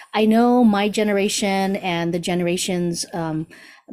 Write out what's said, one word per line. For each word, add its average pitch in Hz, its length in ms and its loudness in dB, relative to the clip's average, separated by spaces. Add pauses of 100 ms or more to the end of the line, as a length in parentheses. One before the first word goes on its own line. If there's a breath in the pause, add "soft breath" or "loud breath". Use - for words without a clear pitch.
(140)
I 214 120 2
know 240 380 4
my 208 260 2
generation 202 880 0
and 170 360 -2
the 180 60 -2
generations, 175 920 -2
um, 160 340 -6 (460 loud breath)